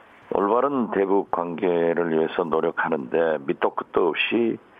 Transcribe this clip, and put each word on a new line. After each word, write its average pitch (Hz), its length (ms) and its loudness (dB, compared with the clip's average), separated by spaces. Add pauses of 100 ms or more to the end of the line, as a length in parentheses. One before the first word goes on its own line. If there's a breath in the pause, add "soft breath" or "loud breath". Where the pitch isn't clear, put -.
(320 loud breath)
올바른 120 600 0
대북 98 380 2
관계를 85 840 0
위해서 80 320 0
노력하는데 80 1000 0
밑도 95 280 -2
끝도 - 340 0
없이 113 480 0 (240 loud breath)